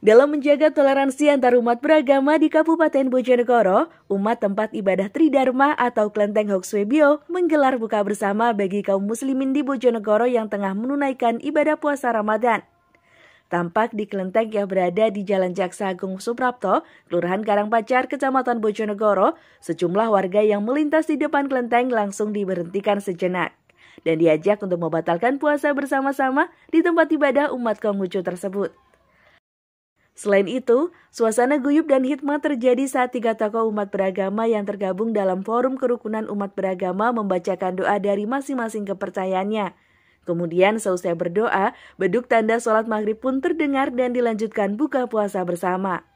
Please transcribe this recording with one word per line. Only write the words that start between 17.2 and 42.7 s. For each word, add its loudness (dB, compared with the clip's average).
Karangpacar, 0
Kecamatan -2
Bojonegoro, 0
sejumlah 0
warga 2
yang 2
melintas 0
di 0
depan 0
kelenteng 0
langsung -2
diberhentikan -2
sejenak -4
dan 0
diajak 2
untuk -4
membatalkan 0
puasa 0
bersama-sama -2
di 2
tempat 2
ibadah 0
umat -4
Konghucu -2
tersebut. -6
Selain 2
itu, 0
suasana 2
guyup 2
dan 4
hikmat -2
terjadi 0
saat 0
tiga -2
tokoh -2
umat -4
beragama -2
yang 0
tergabung -4
dalam 0
Forum -2
Kerukunan -4
Umat -6
Beragama -2
membacakan -2
doa 0
dari -2
masing-masing -6
kepercayaannya. -4
Kemudian, 0
seusai -4
berdoa, 0
beduk -2
tanda 2
sholat 0